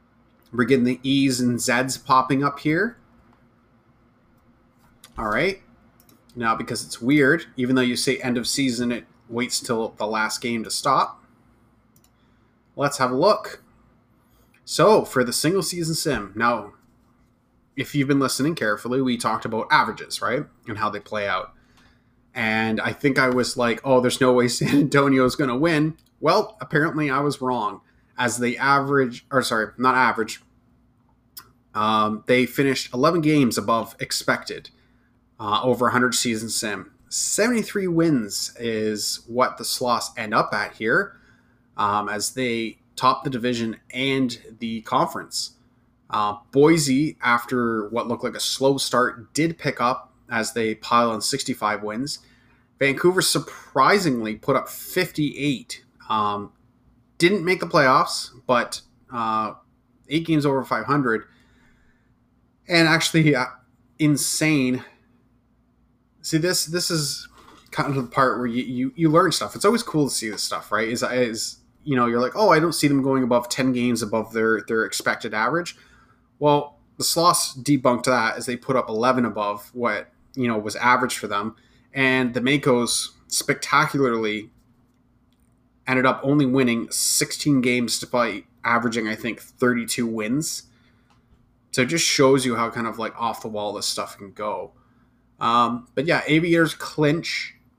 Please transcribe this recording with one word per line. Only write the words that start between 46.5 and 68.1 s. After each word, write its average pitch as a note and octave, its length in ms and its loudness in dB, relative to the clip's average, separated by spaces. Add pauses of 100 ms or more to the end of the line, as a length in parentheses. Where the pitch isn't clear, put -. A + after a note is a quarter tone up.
Boise, D3 720 4
after A#2 680 0
what A2+ 180 -4
looked A#2 160 -4
like A2 120 -6
a G2+ 40 -10
slow C3+ 380 0
start, A#2+ 560 -2
did E3 240 0
pick B2+ 240 -4
up - 320 -2 (160)
as A2+ 240 -4
they A2 220 -2
pile A#2+ 360 2
on G#2+ 100 -4
sixty-five G#2+ 600 -4
wins. A2+ 360 -6 (600)
Vancouver E3+ 420 2
surprisingly C3+ 1120 0
put C3+ 200 -2
up - 120 -2
fifty-eight. C#3+ 1160 -4 (260)
Um, G#2 420 -2 (640)
didn't F3 280 2
make F3+ 160 0
the F#3+ 40 -2
playoffs, D3 640 2 (140)
but, A#2+ 360 0 (320)
uh, A2 400 -2 (560)
eight D#3+ 160 -2
games D#3 200 2
over C3+ 180 0
five A2 220 -4
hundred. B2 380 0 (1400)
And E3+ 200 4
actually, D#3 480 4
uh, B2 100 0 (540)
insane. C#3+ 840 2 (1400)
See, - 160 -2
this, F3 280 0
this E3+ 260 -4
is D3 360 -4 (440)
kind D3 180 -4
of C#3 60 -4
the B2 140 -4
part B2+ 280 2